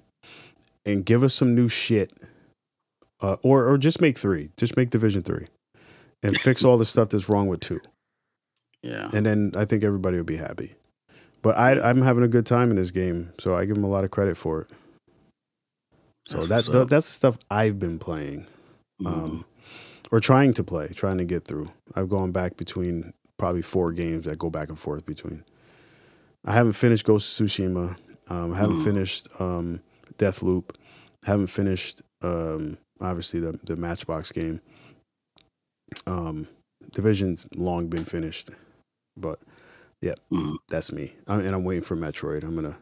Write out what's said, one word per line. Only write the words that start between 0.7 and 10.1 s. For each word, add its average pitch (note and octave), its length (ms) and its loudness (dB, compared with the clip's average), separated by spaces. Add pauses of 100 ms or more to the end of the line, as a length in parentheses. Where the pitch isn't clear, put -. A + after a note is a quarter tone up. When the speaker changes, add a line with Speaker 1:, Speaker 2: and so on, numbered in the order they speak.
Speaker 1:
and G2+ 200 0
give A#2+ 180 6
us C3 100 4
some B2 200 4
new A#2+ 140 6
shit. G#2+ 440 0 (1080)
Uh, G2 220 0
or, C3 240 6
or C#3 100 6
just D3+ 240 2
make D3+ 160 4
three. E2 400 -2
Just - 200 -2
make B2+ 120 2
Division G#2+ 340 2
three D#2+ 220 -6 (800)
and G2+ 160 0
fix - 240 2
all B2 140 8
the A2+ 80 2
stuff A2 240 2
that's G2+ 180 0
wrong G2+ 200 2
with F2 120 -2
two. - 220 -6 (1000)
Speaker 2:
Yeah. G#2+ 320 -10
Speaker 1:
And G#2+ 120 2
then G#2 320 2
I G#2 80 2
think G#2+ 180 0
everybody F#2+ 320 0